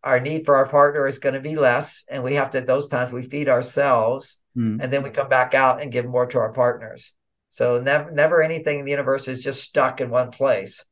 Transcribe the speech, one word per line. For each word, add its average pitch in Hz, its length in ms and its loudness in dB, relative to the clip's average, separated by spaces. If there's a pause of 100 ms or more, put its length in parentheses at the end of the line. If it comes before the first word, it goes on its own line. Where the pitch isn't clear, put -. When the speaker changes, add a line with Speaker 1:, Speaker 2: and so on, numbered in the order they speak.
Speaker 1:
our 131 160 2
need 156 260 -4
for 170 100 6
our 135 120 4
partner 143 380 4
is 135 140 -4
gonna 135 200 -2
be 151 160 -8
less. 139 540 0
And 131 140 -8
we 131 100 -2
have 135 180 0
to, 131 100 -2
those 131 260 0
times 123 240 -4
we 123 100 -8
feed 143 280 -4
ourselves 131 920 0 (160)
Speaker 2:
Mm. 113 240 -2
Speaker 1:
and 127 120 -4
then 139 100 0
we 139 60 -8
come 131 180 -4
back 127 260 2
out 131 280 4
and 143 100 -8
give 120 140 -2
more 123 220 0
to 127 120 -2
our 113 140 -2
partners. 120 580 -2 (380)
So 123 320 0
nev-, 147 320 0
never 156 280 4
anything 156 380 -2
in 139 60 -10
the 139 60 -4
universe 135 360 -2
is 127 160 -8
just 135 180 -6
stuck - 380 0
in 123 100 -2
one 120 220 0
place 104 500 -2 (100)